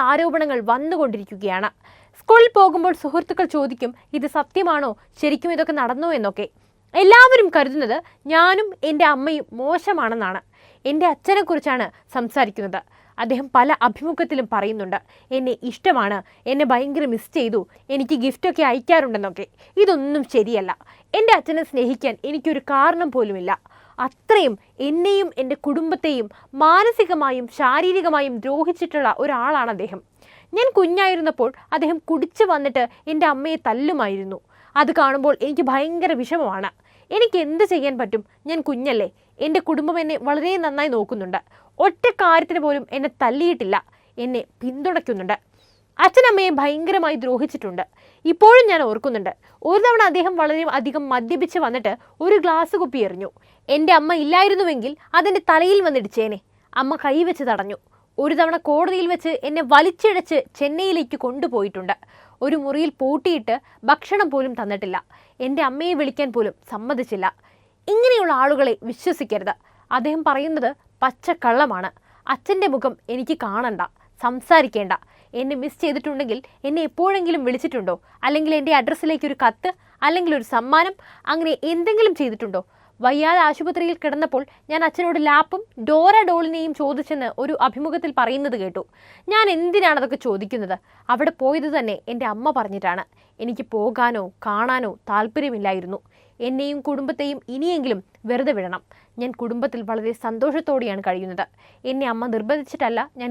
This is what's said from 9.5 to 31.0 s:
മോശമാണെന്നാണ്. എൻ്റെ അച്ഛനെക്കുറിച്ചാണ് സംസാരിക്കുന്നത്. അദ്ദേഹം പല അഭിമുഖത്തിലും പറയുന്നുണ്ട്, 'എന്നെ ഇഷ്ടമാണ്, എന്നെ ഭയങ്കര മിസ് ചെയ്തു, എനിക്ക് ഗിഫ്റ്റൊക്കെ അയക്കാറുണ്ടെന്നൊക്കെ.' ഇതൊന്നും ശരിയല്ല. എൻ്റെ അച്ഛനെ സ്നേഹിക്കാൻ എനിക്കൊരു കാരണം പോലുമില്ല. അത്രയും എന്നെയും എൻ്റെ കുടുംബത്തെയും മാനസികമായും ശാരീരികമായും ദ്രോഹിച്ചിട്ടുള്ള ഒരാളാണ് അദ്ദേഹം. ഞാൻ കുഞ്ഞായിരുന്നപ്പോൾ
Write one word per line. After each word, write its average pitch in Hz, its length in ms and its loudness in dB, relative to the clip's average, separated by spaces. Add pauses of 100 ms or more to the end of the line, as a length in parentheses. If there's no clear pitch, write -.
മോശമാണെന്നാണ്. 254 800 -2 (440)
എൻ്റെ 311 280 0
അച്ഛനെക്കുറിച്ചാണ് 311 720 -2 (280)
സംസാരിക്കുന്നത്. 220 640 -4 (380)
അദ്ദേഹം 254 300 -2 (100)
പല 247 120 6 (180)
അഭിമുഖത്തിലും 285 640 -4
പറയുന്നുണ്ട്, 202 460 -4 (320)
'എന്നെ 262 220 -2 (160)
ഇഷ്ടമാണ്, 226 480 0 (340)
എന്നെ 285 200 2
ഭയങ്കര 277 420 0
മിസ് - 240 -10
ചെയ്തു, 226 240 0 (340)
എനിക്ക് 277 280 -2
ഗിഫ്റ്റൊക്കെ 302 480 0
അയക്കാറുണ്ടെന്നൊക്കെ.' 233 800 -2 (260)
ഇതൊന്നും 294 560 2
ശരിയല്ല. 202 400 0 (400)
എൻ്റെ 440 260 4
അച്ഛനെ 320 320 -4
സ്നേഹിക്കാൻ 254 420 -2 (160)
എനിക്കൊരു 294 340 -4 (100)
കാരണം 320 420 2
പോലുമില്ല. 196 380 -2 (520)
അത്രയും 330 480 2 (320)
എന്നെയും 359 420 0 (140)
എൻ്റെ 262 140 -2 (100)
കുടുംബത്തെയും 302 640 -2 (340)
മാനസികമായും 330 840 2 (120)
ശാരീരികമായും 302 840 2
ദ്രോഹിച്ചിട്ടുള്ള 302 640 -2 (140)
ഒരാളാണ് 269 500 -2
അദ്ദേഹം. 190 260 -10 (560)
ഞാൻ 480 120 2 (100)
കുഞ്ഞായിരുന്നപ്പോൾ 339 720 2 (260)